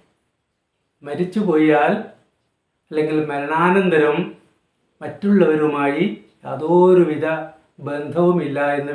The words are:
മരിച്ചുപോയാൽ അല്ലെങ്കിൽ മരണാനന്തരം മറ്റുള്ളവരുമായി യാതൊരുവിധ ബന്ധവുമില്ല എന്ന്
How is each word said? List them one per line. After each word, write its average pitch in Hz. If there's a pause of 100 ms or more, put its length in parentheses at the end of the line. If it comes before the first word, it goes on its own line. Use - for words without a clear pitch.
(1040)
മരിച്ചുപോയാൽ 156 (1000)
അല്ലെങ്കിൽ 156 (120)
മരണാനന്തരം 156 (840)
മറ്റുള്ളവരുമായി 151 (400)
യാതൊരുവിധ 160 (600)
ബന്ധവുമില്ല 147 (220)
എന്ന് 143